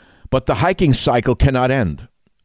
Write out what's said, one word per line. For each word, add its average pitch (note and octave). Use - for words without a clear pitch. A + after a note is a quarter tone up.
But C3
the D3
hiking E3+
cycle B2
cannot B2+
end. G#2